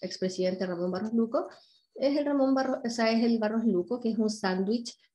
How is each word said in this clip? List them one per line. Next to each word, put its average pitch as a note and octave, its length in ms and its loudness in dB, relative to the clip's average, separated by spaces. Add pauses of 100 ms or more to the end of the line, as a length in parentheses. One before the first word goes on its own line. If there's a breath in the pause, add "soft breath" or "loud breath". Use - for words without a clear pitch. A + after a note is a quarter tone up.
expresidente F#3 640 -2
Ramón F3+ 240 -2
Barros G#3+ 240 -4
Luco, A#3 340 0 (460 loud breath)
es C#4+ 240 0
el C#4+ 80 0
Ramón C4+ 280 4
Barros, C4 300 0
o A#3 60 -2
sea, A#3 200 2
es A3+ 140 4
el A#3 140 4
Barros A3 260 0
Luco, G3+ 340 0
que A3+ 120 -2
es G#3 80 -4
un G#3+ 100 2
sándwich, G3 680 -2 (200 soft breath)